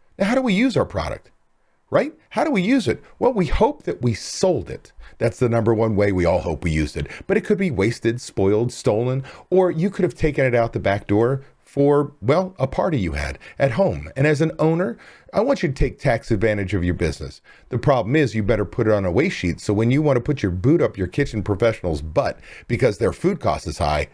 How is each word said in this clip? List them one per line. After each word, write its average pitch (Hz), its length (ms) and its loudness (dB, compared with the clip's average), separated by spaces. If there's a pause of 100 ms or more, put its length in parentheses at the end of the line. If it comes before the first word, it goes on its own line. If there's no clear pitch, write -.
(200)
Now, 196 60 0
how 233 100 2
do 269 60 2
we 240 120 2
use 233 240 2
our 98 80 2
product, - 460 -8 (580)
right? 247 240 0 (160)
How 220 140 -2
do 320 80 0
we 202 100 2
use 208 260 2
it? - 160 -2 (140)
Well, 247 160 2
we 185 140 0
hope - 360 2
that 151 200 -6
we 120 100 2
sold - 560 -2
it. - 240 -14 (240)
That's 131 220 -2
the 120 100 2
number 113 240 2
one 113 220 2
way 101 160 4
we 90 140 2
all 85 160 2
hope 80 220 -4
we 82 80 0
used 78 240 0
it. 73 120 -6 (180)
But 196 120 2
it - 60 -2
could 202 140 0
be 190 140 -2
wasted, 113 500 -2
spoiled, 104 500 0
stolen, 127 520 -2 (260)
or 180 220 2
you 160 180 -2
could 190 140 -4
have 170 120 -2
taken 147 300 0
it 120 80 2
out 117 200 2
the - 60 -4
back 98 280 -2
door 117 360 2 (160)
for, 143 640 2
well, 170 380 0
a 131 80 0
party 156 320 -2
you 80 140 -2
had 71 260 -6 (180)
at 135 140 2
home. 101 440 -2
And 139 120 2
as 151 140 2
an 160 180 0
owner, 165 360 0 (380)
I 196 80 2
want 269 220 0
you 160 60 2
to 135 40 -4
take 135 240 0
tax 120 320 0
advantage 104 460 0
of 87 80 0
your 90 100 2
business. 76 480 -4 (280)
The 123 100 -4
problem 127 360 2
is 127 200 2
you 110 80 0
better 104 200 0
put 110 220 -4
it 110 80 4
on 98 120 2
a 90 60 0
waste 143 260 0
sheet, 87 220 -2
so - 140 -2
when 113 160 2
you 143 140 2
want 139 140 2
to 117 40 -2
put 143 220 -4
your 95 80 0
boot 127 320 2
up 104 160 -2
your 92 80 -2
kitchen 113 340 -4
professional's 92 600 -2
butt 85 360 -4 (280)
because 113 320 0
their 98 120 2
food 170 280 -2
cost 73 260 -2
is 78 140 -6
high, 76 340 -2